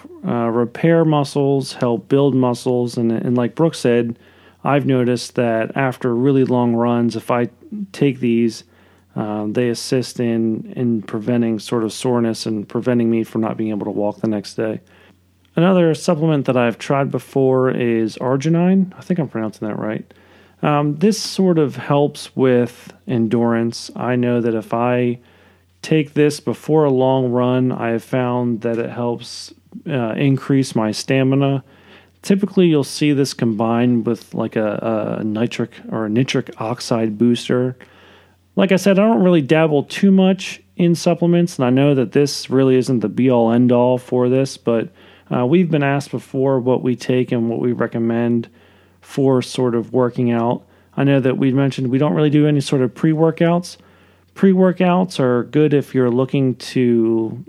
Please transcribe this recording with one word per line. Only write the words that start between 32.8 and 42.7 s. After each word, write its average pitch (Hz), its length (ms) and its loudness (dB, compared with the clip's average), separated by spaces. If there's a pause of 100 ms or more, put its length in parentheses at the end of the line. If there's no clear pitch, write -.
see 147 300 -2
this 135 200 0
combined 117 720 0
with, - 300 -6
like, 113 200 -6
a, 110 640 -2
a 104 40 -6
nitric 110 480 -4 (180)
or 110 160 -4
a 104 40 -4
nitric 127 520 -2
oxide 113 560 -2
booster. 123 580 0 (800)
Like 190 160 2
I 190 40 6
said, 190 240 2
I 202 40 4
don't 226 200 4
really 175 180 4
dabble 151 420 2
too - 280 2
much 190 500 2 (140)
in 170 180 2
supplements, 170 640 0
and 127 80 0
I 123 60 2
know 139 240 4
that 120 160 0
this - 380 0
really 131 260 4